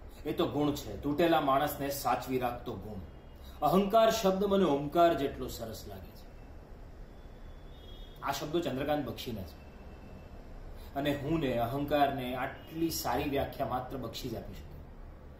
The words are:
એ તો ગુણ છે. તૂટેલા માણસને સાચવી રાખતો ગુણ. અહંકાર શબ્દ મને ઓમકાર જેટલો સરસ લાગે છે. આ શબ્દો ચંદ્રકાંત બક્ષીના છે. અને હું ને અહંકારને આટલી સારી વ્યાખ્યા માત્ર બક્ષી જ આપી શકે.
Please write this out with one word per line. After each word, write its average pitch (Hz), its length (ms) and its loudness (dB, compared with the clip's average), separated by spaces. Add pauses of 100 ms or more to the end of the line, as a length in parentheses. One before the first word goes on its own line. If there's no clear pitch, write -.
(260)
એ 151 60 0
તો 175 140 2
ગુણ 139 260 2
છે. - 300 -6
તૂટેલા 160 380 6
માણસને 139 500 2
સાચવી 127 480 0
રાખતો 120 340 -2
ગુણ. 98 280 -8 (600)
અહંકાર 202 480 8
શબ્દ 190 340 4
મને 196 200 6
ઓમકાર 156 500 6
જેટલો 131 340 -2
સરસ 110 400 -8
લાગે 95 220 -12
છે. - 180 -16 (1900)
આ 123 100 -2
શબ્દો 160 280 0
ચંદ્રકાંત 143 440 0
બક્ષીના 110 380 -6
છે. - 160 -12 (1400)
અને 143 220 2
હું 156 240 0
ને 123 180 2
અહંકારને 131 760 2
આટલી 156 560 -2
સારી 135 400 0
વ્યાખ્યા 135 360 0
માત્ર 131 300 -4
બક્ષી 123 320 -6
જ 113 60 -4
આપી 98 180 -8
શકે. - 260 -12 (600)